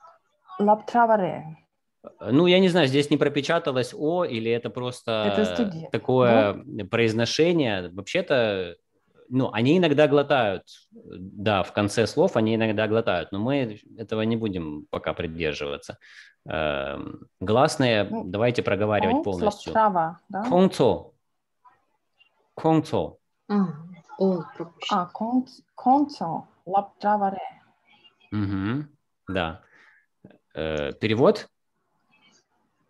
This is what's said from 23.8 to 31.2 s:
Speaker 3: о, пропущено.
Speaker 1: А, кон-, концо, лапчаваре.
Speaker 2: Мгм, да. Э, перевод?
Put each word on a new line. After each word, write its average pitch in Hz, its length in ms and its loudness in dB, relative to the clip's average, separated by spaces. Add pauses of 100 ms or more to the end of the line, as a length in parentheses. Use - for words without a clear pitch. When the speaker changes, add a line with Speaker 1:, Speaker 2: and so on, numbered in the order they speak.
Speaker 3:
о, 185 240 0 (120)
пропущено. 180 480 -6
Speaker 1:
А, 175 40 -8
кон-, 247 400 -4 (280)
концо, 262 720 0 (180)
лапчаваре. 202 960 -2 (680)
Speaker 2:
Мгм, 104 580 -4 (400)
да. 87 340 -4 (920)
Э, 76 400 -4
перевод? 117 540 0 (1400)